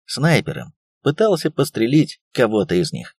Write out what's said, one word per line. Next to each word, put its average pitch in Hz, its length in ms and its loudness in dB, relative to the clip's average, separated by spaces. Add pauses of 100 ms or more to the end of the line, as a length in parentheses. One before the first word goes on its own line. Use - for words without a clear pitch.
снайпером, 123 680 -2 (280)
пытался 160 500 0
подстрелить 135 680 0 (100)
кого-то 107 440 0
из 82 180 -2
них. - 260 -14